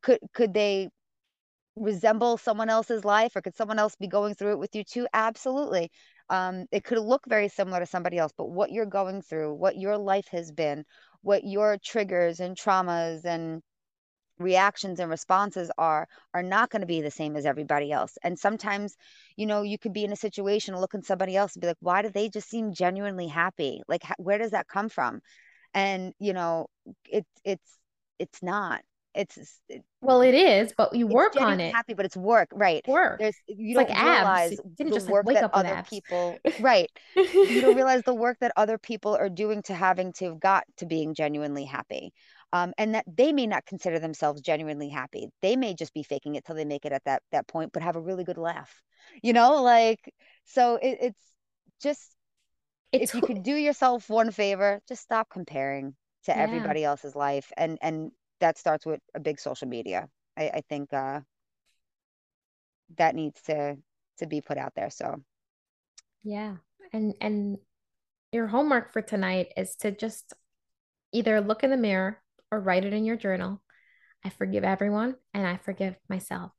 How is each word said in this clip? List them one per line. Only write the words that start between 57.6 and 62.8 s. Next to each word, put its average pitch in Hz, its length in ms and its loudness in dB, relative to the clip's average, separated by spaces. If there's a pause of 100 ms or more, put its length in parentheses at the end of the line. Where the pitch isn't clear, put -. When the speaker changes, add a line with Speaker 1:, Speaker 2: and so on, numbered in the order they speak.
Speaker 1:
and 160 300 -4 (280)
that 165 180 2
starts 156 280 -2
with 151 160 -4 (120)
a 143 60 -10
big 147 220 -4
social 131 260 -8
media. 113 400 -6 (300)
I, 160 120 -4
I 139 200 -6
think, 143 240 -8
uh, 135 260 -4 (1800)